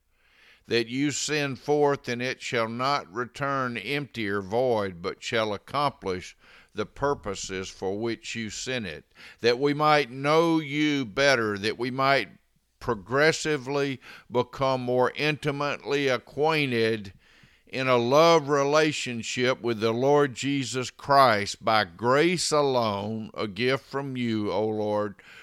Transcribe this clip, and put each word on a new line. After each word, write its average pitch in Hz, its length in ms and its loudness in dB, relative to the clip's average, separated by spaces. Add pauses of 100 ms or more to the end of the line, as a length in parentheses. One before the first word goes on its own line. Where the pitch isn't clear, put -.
(680)
that 113 220 0
you 139 220 -2
send 143 480 -4
forth 147 500 0
and 120 140 -4
it 127 180 -6
shall 117 260 -2
not 120 460 -4
return 123 640 -4
empty 117 500 -6
or 101 140 -2
void, 101 600 -2
but 90 200 -8
shall 110 300 -2
accomplish 98 840 -6 (400)
the 101 120 -6
purposes 98 840 -6
for 101 300 -6
which 113 360 -6
you 113 140 -8
sent 123 380 -8
it, 73 180 -12 (380)
that 120 160 4
we 143 160 2
might 147 360 2
know 160 480 2
you 147 460 0
better, 113 540 2
that 98 200 -2
we 127 120 -4
might 135 400 0 (500)
progressively 139 1200 0 (320)
become 131 480 0
more 123 340 2
intimately 143 920 -2
acquainted 120 1040 0 (540)
in 131 220 -4
a 127 80 6
love 143 520 6
relationship 139 1120 0
with 113 200 -2
the 113 100 2
Lord 139 420 2
Jesus 127 600 -4
Christ 120 720 4
by 110 200 4
grace 131 680 0
alone, 113 840 0
a 107 140 -6
gift 123 380 -2
from 139 300 -8
you, 110 360 -2
O 107 160 0
Lord, 104 480 -2 (260)